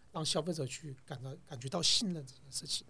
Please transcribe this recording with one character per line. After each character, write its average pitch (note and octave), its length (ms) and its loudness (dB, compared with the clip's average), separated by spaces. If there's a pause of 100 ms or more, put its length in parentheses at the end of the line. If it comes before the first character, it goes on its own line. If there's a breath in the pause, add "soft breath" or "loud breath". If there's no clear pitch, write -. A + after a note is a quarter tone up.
(120 soft breath)
让 D#3 140 -2
消 E3 160 4
费 E3+ 120 2
者 D#3 120 0
去 C3+ 300 -6 (100)
感 A#2+ 180 -8
到， C3+ 120 -6 (120)
感 C#3 120 -8
觉 C3 100 -4
到 E3+ 120 0
信 F3+ 320 6
任 D3+ 120 -6
这 B2 100 -14
件 - 140 -20
事 - 160 -6
情。 - 240 -2